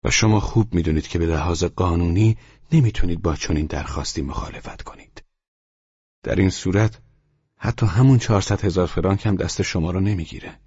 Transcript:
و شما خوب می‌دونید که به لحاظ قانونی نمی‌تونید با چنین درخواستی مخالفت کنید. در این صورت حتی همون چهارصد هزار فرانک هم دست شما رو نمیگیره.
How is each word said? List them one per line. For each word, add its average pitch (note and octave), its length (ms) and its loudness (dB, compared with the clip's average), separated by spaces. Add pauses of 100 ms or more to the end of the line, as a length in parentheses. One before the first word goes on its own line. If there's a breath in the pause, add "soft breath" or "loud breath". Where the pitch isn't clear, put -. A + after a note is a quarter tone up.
و G2+ 60 0
شما A2 300 4
خوب - 340 0
می‌دونید D#2 340 0
که - 100 -4
به E2+ 80 0
لحاظ E2 380 -2
قانونی F2 720 2 (360 soft breath)
نمی‌تونید A2 500 2
با D#2 140 0
چنین D#2 300 -2
درخواستی C#2+ 560 -6
مخالفت - 600 -10
کنید. - 420 -20 (1000)
در - 120 -2
این F#2+ 160 4
صورت G2 500 0 (580)
حتی - 280 -2
همون B2 320 6
چهارصد G2+ 460 0
هزار F2+ 220 2
فرانک F#2+ 400 0
هم G2+ 100 0
دست E2+ 260 -4
شما F2 280 -2
رو F#2 100 -2
نمیگیره. F#2+ 680 -4